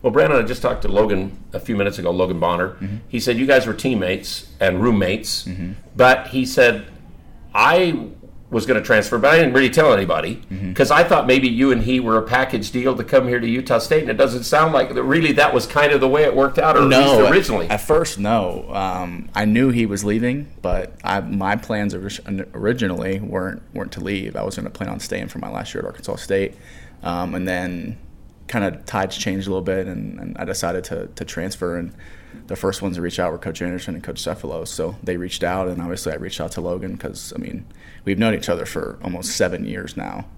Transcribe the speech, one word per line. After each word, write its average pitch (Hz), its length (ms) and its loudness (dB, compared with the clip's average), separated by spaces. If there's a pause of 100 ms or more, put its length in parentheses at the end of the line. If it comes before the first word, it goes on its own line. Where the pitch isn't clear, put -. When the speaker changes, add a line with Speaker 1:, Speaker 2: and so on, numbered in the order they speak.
Speaker 1:
Well, 120 100 2
Brandon, 147 280 4
I 110 80 0
just 123 160 -4
talked 113 200 0
to - 40 2
Logan 98 500 2 (160)
a - 60 -6
few 113 160 -4
minutes 101 240 0
ago, 85 100 -2
Logan 90 300 0
Bonner. 87 300 0
Speaker 2:
Mm-hmm. 98 260 -8 (140)
Speaker 1:
He 120 100 -4
said 117 180 0
you 131 80 0
guys 131 220 4
were 107 80 -2
teammates 98 720 -2 (140)
and 95 200 2
roommates, 104 640 0
Speaker 2:
Mm-hmm. 92 300 -8 (220)
Speaker 1:
but 127 340 6
he 127 160 0
said, 120 420 4 (680)
"I 151 540 4 (420)
was 113 160 0
gonna 117 160 2
transfer, 113 360 2
but 135 160 6
I 160 40 8
didn't 143 160 4
really 131 160 6
tell 151 240 6
anybody 85 420 0 (160)
Speaker 2:
Mm-hmm. 92 220 -6
Speaker 1:
'cause - 180 2
I 165 140 6
thought 165 200 4
maybe 131 220 6
you 127 240 4
and 117 120 2
he 127 180 2
were 113 160 2
a 110 40 4
package 127 500 -2
deal 127 260 0
to 117 60 -6
come 127 240 4
here 120 120 0
to 117 80 -2
Utah 127 320 0
State," 156 220 2
and 120 100 -4
it 107 60 -2
doesn't 123 260 2
sound 156 300 4
like 127 200 2
that 123 100 -2
really 151 300 4
that 143 200 4
was 120 140 2
kind 147 260 4
of 135 80 4
the 135 60 4
way 147 160 4
it 135 120 4
worked 135 240 2
out, 151 180 4
or 135 80 6
Speaker 2:
No, 131 120 6
Speaker 1:
at 135 80 8
least 135 220 6
Speaker 2:
at, 98 40 6
Speaker 1:
originally. 107 380 2
Speaker 2:
at 104 120 0
first, 156 380 2
no. 101 540 0
Um, 92 640 -4
I 107 100 2
knew 120 240 4
he 117 160 2
was 101 180 -4
leaving, 123 440 -2 (140)
but 92 320 -2 (100)
I, 98 180 -2
my 101 340 -2
plans 104 380 -4
orig-, 98 600 -8
originally 98 680 -2
weren't, 95 420 -6 (120)
weren't - 200 -8
to 98 80 -10
leave. 98 340 -6
I 53 80 -6
was 98 120 -6
gonna - 140 -8
plan - 200 -10
on - 100 -8
staying - 280 -8
for - 120 -12
my 50 100 -10
last - 240 -10
year - 80 -8
at - 60 -8
Arkansas - 300 -10
State, 98 380 -4 (480)
um, 87 320 -4
and 92 120 -4
then 90 500 -6 (500)
kinda 98 380 -4
tides 95 320 -4
changed 98 300 -4
a - 20 -6
little 95 140 -4
bit, 95 240 -2
and, 95 320 -10
and 87 180 -10
I 87 60 -8
decided 90 420 -4
to, 87 220 -8
to - 160 -12
transfer, 87 540 -6
and 85 160 -8 (540)
the 98 100 -8
first - 240 -4
ones 92 160 -4
to 85 40 -6
reach 87 180 -6
out 87 120 0
were 85 60 -8
Coach 82 240 -10
Anderson 90 340 -6
and - 80 -12
Coach 82 180 -10
Cefalos. 80 480 -8
So 85 340 -6
they 90 120 -4
reached 87 280 -6
out, 92 260 -2
and 90 120 -6
obviously 87 300 -6
I 78 40 -6
reached - 260 -10
out 82 120 -6
to - 80 -8
Logan 92 360 -6
'cause, - 380 -12
I - 40 -6
mean, - 260 -10 (380)
we've 95 160 -2
known 110 140 2
each - 160 -4
other 82 160 -2
for - 380 -8
almost 90 340 -8
seven - 280 -2
years - 300 -10
now 50 300 -10 (120)